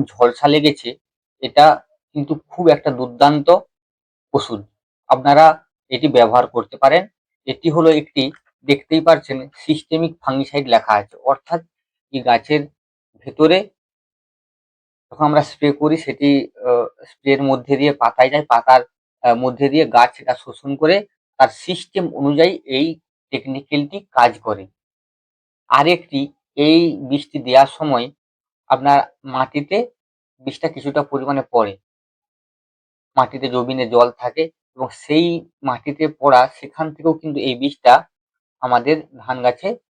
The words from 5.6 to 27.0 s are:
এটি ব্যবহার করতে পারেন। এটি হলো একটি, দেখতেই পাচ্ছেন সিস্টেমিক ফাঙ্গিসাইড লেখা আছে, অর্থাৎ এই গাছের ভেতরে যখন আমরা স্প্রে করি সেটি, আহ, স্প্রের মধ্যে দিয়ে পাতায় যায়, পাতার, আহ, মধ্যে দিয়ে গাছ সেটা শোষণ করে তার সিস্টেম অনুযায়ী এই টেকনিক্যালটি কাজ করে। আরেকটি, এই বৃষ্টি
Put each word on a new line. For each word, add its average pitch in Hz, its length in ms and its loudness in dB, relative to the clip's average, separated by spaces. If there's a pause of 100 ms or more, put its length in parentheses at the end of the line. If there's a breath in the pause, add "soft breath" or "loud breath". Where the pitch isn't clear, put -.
এটি 143 180 -2
ব্যবহার 120 380 4
করতে - 300 -8
পারেন। 151 260 2 (440)
এটি 135 240 -6
হলো 160 200 2
একটি, 151 320 -2 (460)
দেখতেই 143 320 -2
পাচ্ছেন 151 380 0 (180)
সিস্টেমিক 160 640 -6
ফাঙ্গিসাইড 139 480 -4
লেখা 113 240 2
আছে, 104 240 -4
অর্থাৎ 139 440 -4 (520)
এই 135 100 -6
গাছের 127 400 0 (540)
ভেতরে 160 420 2 (1500)
যখন - 200 -4
আমরা 147 180 2
স্প্রে - 300 -4
করি 151 240 -2
সেটি, 143 320 -4 (280)
আহ, 123 300 -2 (180)
স্প্রের 139 380 -2
মধ্যে 135 340 -2
দিয়ে 143 160 0
পাতায় 131 380 0
যায়, 147 160 -4
পাতার, 123 340 4 (440)
আহ, 120 100 4
মধ্যে 127 340 -2
দিয়ে 147 180 2
গাছ 120 280 2
সেটা 123 200 -6
শোষণ 135 420 -14
করে 156 200 0 (420)
তার 131 100 4
সিস্টেম - 560 -8 (100)
অনুযায়ী 147 380 0 (120)
এই 135 220 -2 (460)
টেকনিক্যালটি 143 680 -6 (120)
কাজ 123 280 2
করে। 101 260 -10 (1080)
আরেকটি, 143 500 0 (360)
এই 151 220 2 (180)
বৃষ্টি 139 420 -8